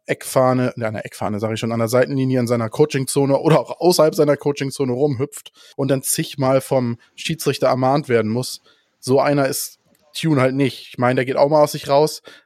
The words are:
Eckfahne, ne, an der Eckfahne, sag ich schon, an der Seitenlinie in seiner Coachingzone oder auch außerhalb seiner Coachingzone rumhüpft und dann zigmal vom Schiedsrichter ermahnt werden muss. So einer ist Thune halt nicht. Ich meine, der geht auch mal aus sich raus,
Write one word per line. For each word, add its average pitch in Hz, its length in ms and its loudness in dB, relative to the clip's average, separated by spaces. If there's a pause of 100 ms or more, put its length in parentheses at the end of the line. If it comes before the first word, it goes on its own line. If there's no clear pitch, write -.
Eckfahne, 127 720 0
ne, 117 100 -6
an 107 80 -6
der - 120 -8
Eckfahne, 104 340 -6
sag 107 120 -4
ich 110 80 -6
schon, 113 120 -4
an 117 80 -4
der 113 80 0
Seitenlinie 131 520 0
in 120 60 0
seiner 117 240 -2
Coachingzone 139 680 0
oder 147 240 4
auch 123 200 -4
außerhalb 165 340 4
seiner 147 240 2
Coachingzone 139 540 -4
rumhüpft 135 600 -4 (240)
und 139 120 -2
dann 135 160 0
zigmal 135 580 0
vom 123 380 -2 (160)
Schiedsrichter - 520 -2
ermahnt 131 420 2
werden 113 220 2
muss. 123 300 -6 (380)
So 135 200 2
einer 143 280 2
ist - 320 -8 (340)
Thune 151 280 0
halt 131 120 2
nicht. 135 360 -2
Ich - 100 -14
meine, 127 160 2
der 131 100 0
geht 131 120 -4
auch 143 120 4
mal 151 140 4
aus 139 80 2
sich - 180 -8
raus, 151 320 2 (240)